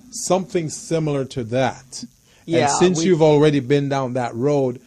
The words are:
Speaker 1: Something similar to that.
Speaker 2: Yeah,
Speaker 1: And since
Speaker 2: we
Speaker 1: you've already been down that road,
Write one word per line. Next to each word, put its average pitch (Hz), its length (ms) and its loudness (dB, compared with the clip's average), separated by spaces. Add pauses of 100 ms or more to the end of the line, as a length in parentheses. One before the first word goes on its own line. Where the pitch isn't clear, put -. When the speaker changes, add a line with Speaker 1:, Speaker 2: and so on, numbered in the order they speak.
(120)
Speaker 1:
Something 180 580 -2
similar 151 560 -4
to 123 200 -8
that. 120 580 -4 (420)
Speaker 2:
Yeah, 160 180 2
Speaker 1:
And 143 80 2
since 175 280 2
Speaker 2:
we 165 60 0
Speaker 1:
you've 175 160 2
already 147 400 4
been 143 260 0
down 135 260 -4
that 120 220 -4
road, 131 520 -2